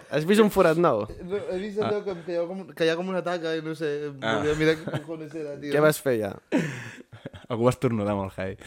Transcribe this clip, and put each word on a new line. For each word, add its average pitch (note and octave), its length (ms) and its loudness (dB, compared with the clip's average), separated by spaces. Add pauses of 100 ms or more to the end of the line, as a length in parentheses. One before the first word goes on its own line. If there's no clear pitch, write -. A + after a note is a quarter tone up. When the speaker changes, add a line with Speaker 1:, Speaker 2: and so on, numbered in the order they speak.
(140)
Speaker 1:
Has D3+ 160 0
vist G#3+ 140 8
un G3+ 100 4
forat E3 260 6
nou? C#3 220 4 (240)
Speaker 2:
No, F#3+ 140 -4 (120)
he F#3 80 -2
vist G#3 220 -4
allò G#3 160 0
Speaker 3:
Ah. G3 80 -4
Speaker 2:
com F3+ 180 -6
que F3 120 -6
hi - 20 -2
ha E3+ 100 -2
com, F#3+ 140 -8 (160)
que E3+ 80 2
hi D#3+ 80 4
ha - 20 -2
com F#3 140 -4
una F3+ 160 -2
taca E3 320 -4
i D#3 80 -6
no D#3+ 100 -6
sé, D#3 140 -4 (320)
Speaker 3:
Ah. A2+ 160 0
Speaker 2:
volia D3+ 180 0
mirar D#3 220 4
quin - 160 -8
cojones D3+ 420 -8
era, D3 240 -8
tio. C#3+ 140 -4
Speaker 1:
Què D3 80 4
vas D3+ 180 6
fer C3 200 2
allà? G2+ 120 -2 (220)
Speaker 3:
<laughs> - 960 -6
Algú A#2 160 0
va B2 80 6
estornudar G#2+ 420 0
molt F#2+ 220 -4
heavy. F#2+ 180 -6 (120)